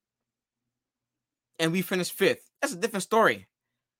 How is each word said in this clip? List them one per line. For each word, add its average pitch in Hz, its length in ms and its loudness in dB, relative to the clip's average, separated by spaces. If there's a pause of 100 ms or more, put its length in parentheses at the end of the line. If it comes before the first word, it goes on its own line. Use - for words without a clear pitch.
(1600)
and 165 140 0
we 185 100 0
finished 180 300 -4
fifth. - 360 0 (140)
That's - 120 -4
a 175 40 -10
different 202 240 -4
story. 156 460 2 (520)